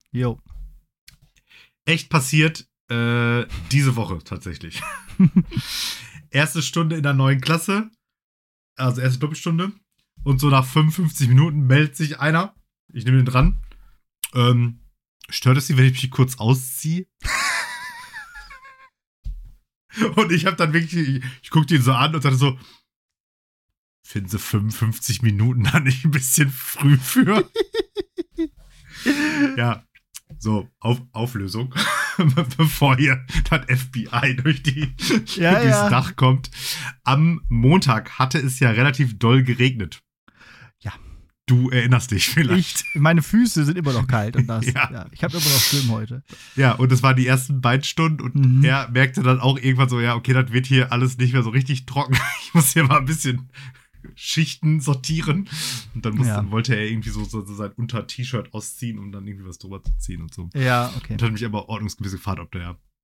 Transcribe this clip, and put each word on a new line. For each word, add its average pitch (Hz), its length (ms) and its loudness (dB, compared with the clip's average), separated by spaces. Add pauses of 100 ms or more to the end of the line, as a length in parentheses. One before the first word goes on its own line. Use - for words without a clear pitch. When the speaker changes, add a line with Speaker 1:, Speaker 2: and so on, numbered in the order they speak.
(100)
Speaker 1:
Jo. 123 300 -4 (1400)
Speaker 2:
Echt 160 260 -2
passiert, 156 580 0 (220)
äh, 120 560 0 (240)
diese 135 240 2
Woche 98 300 -4
tatsächlich. - 580 -12 (340)
<laughs> 196 60 6 (1080)
Erste 156 300 0
Stunde 165 360 -2
in 147 80 -2
der 143 100 2
neuen 135 260 2
Klasse, 196 480 -2 (880)
also 127 240 -2
erste 127 200 0
Doppelstunde. 165 500 -4 (540)
Und 135 160 0
so 147 100 2
nach 135 140 4
fünfundfünfzig 151 640 0
Minuten 143 400 4
meldet 147 280 4
sich 151 220 -6
einer. 160 380 0 (360)
Ich 113 120 -8
nehme 127 140 4
den 127 80 6
dran. 131 360 2 (720)
Ähm, 120 460 2 (480)
stört - 300 2
es 135 100 -4
Sie, 139 80 2
wenn 131 80 6
ich 131 180 2
mich 127 80 -4
kurz - 280 0
ausziehe? 147 680 -2 (140)
<laughs> - 60 -12 (3000)
Und 196 160 2
ich 175 140 2
hab 185 100 2
dann 160 160 2
wirklich, 165 220 0
ich, 139 300 0 (180)
ich - 80 -20
guckte 160 260 4
ihn 131 60 4
so 131 100 4
an 147 240 0
und 135 60 -2
sagte 135 140 2
so, 131 220 2 (1500)
„Finden 98 240 -10
Sie 95 120 -4
fünfundfünfzig 110 800 -2
Minuten 117 420 2
da 151 140 2
nicht 131 260 0
ein 160 60 4
bisschen 143 400 0
früh - 460 2
für?“ 262 520 2 (880)
<laughs> 320 120 -2 (1080)
Ja, 120 280 -2 (540)
so, 107 300 -4 (120)
Auf-, 117 220 0 (100)
Auflösung. 110 600 -8 (420)
<laughs> 151 400 0
Bevor 143 400 2
hier 131 280 0 (260)
das 151 180 0
F 127 220 -2
B 113 220 -6
I 127 240 0
durch 131 260 -2
die, 143 320 -2 (420)
Speaker 1:
Ja, 185 240 4
Speaker 2:
durchs 131 160 4
Speaker 1:
ja. 202 140 2
Speaker 2:
Dach 131 260 0
kommt. 131 340 2 (520)
Am 156 460 2
Montag 120 720 2
hatte 131 200 0
es 131 220 -4
ja 127 100 4
relativ 123 480 2
doll 127 240 4
geregnet. 120 600 -2 (800)
Speaker 1:
Ja. - 120 -10 (540)
Speaker 2:
Du 127 220 4
erinnerst 123 420 2
dich 98 200 0
vielleicht. 170 560 0
Speaker 1:
Ich, - 80 -10
meine 160 260 4
Füße 208 460 2
sind 165 100 0
immer 147 160 -2
noch 120 140 0
kalt 117 300 -2
und 131 100 2
nass. 113 200 -4
Speaker 2:
<laughs> 131 80 -2
Ja. 147 160 0
Speaker 1:
Ja, - 200 -14
ich - 120 -10
hab 160 100 -2
immer 165 100 -4
noch 139 180 2
Schwimm 135 300 0
heute. 113 320 -6 (340)
Speaker 2:
Ja, 131 160 4
und 123 180 2
es 123 120 4
waren 131 140 4
die 127 100 2
ersten 131 340 0
beiden 127 240 2
Stunden 160 380 -2
und 127 120 -6
Speaker 1:
Mhm. 135 300 6
Speaker 2:
er 131 260 2
merkte 131 320 2
dann 127 180 4
auch 131 180 2
irgendwann 131 320 2
so, 123 100 0
„Ja, 120 140 0
okay, 117 180 -2
das 127 200 2
wird 127 140 2
hier 131 260 2
alles 127 260 0
nicht 123 160 2
mehr 127 80 2
so 110 80 -2
richtig 131 340 -2
trocken. 131 320 -2
<laughs> - 280 -4
Ich - 100 -10
muss 165 180 4
hier 160 120 2
mal 143 140 2
ein 139 60 0
bisschen 135 460 -4 (640)
Schichten 156 680 -2
sortieren.“ 156 680 -4 (460)
Und 113 120 -8
dann 107 100 -2
musste, 123 160 0
Speaker 1:
Ja. 104 180 -2
Speaker 2:
wollte 113 260 0
er 107 120 -4
irgendwie 110 220 -6
so, 104 140 -6
so, 104 200 -8
so 101 100 -14
sein 101 180 -10
Unter-T-Shirt 120 840 -8
ausziehen, 107 440 -12
um 101 140 -16
dann 98 140 -16
irgendwie 98 200 -16
was 90 120 -18
drüber 95 240 -18
zu - 160 -4
ziehen 87 240 -10
und 80 100 -14
so. 87 220 -14
Speaker 1:
Ja, 123 420 0
okay. 117 180 -10
Speaker 2:
Und 104 80 -4
hat 113 100 0
mich 110 120 -6
aber 104 240 -8
ordnungsgemäß 104 440 -8
gefragt, 92 280 -8
ob 82 120 -16
der 87 260 -12 (260)